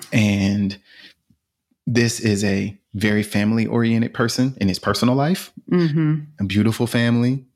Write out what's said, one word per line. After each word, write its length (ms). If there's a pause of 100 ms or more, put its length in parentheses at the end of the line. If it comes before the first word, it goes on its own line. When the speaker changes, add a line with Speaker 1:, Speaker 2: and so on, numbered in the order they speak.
(120)
Speaker 1:
And 680 (1080)
this 340
is 240
a 340 (160)
very 280
family-oriented 920
person 460
in 80
his 100
personal 360
life, 380 (180)
Speaker 2:
Mm-hmm. 500 (200)
Speaker 1:
a 40
beautiful 420
family, 580 (120)